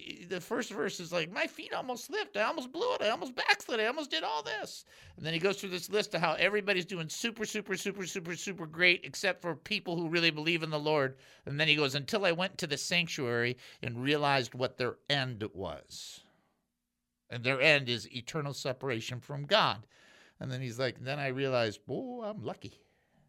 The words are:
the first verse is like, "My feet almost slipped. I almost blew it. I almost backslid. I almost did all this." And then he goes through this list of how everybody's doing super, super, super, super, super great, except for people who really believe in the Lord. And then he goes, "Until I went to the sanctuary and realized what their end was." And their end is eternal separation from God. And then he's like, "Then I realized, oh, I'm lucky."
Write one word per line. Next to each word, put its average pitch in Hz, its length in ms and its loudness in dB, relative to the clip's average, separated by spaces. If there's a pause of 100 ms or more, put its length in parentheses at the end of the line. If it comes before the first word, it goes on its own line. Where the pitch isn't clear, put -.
(280)
the 180 120 -4
first 220 300 -4
verse 202 300 -4
is 170 120 -8
like, 170 200 0
"My 302 160 -2
feet - 240 -10
almost 247 320 -4
slipped. 359 320 -4
I 208 80 2
almost 262 260 -2
blew 403 240 0
it. - 80 -2
I 208 60 2
almost 247 260 -2
backslid. 403 460 0
I 214 60 4
almost 294 260 -2
did 320 100 0
all 302 220 -2
this." - 400 -6 (320)
And - 100 -8
then 160 60 0
he 165 80 2
goes 190 200 2
through 196 100 -6
this 180 200 -6
list 202 240 0
of 165 60 2
how 165 140 4
everybody's 190 500 2
doing 165 240 -4
super, 233 360 -4
super, 202 320 -2
super, 196 300 -4
super, 170 300 -6
super 175 300 -6
great, 170 360 4
except 175 400 -2
for 165 140 -2
people 180 400 -2
who 170 120 0
really 165 220 6
believe 156 320 2
in 160 80 -4
the 156 80 0
Lord. 147 380 4 (300)
And 139 120 -4
then 160 80 4
he 151 80 8
goes, 143 220 4
"Until 196 280 0
I 175 80 6
went 185 260 -2
to 170 100 -2
the 143 100 0
sanctuary 123 800 0 (260)
and 123 220 -4
realized 139 500 4
what 127 220 0
their 123 220 0 (100)
end 127 340 0 (100)
was." - 680 -10 (1080)
And 120 140 -8
their 127 180 2
end 143 280 6
is 117 260 -2
eternal 143 400 -6
separation 127 680 -4
from 143 260 -8
God. 139 380 4 (540)
And 131 120 -6
then 127 100 -6
he's 120 180 -6
like, 127 220 -2
"Then 135 180 -4
I 139 100 -2
realized, 127 600 2
oh, 247 340 -6
I'm 208 220 -8
lucky." - 400 -10 (440)